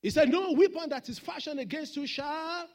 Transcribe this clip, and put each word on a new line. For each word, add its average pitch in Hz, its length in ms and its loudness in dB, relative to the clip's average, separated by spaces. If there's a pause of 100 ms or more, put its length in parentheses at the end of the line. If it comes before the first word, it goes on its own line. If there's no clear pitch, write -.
He - 100 -2
said, 294 180 6
"No 359 220 2
weapon 320 380 4
that 254 200 -6
is 240 80 -8
fashioned 302 420 -8
against 269 360 -6
you 285 100 -4
shall 320 680 -6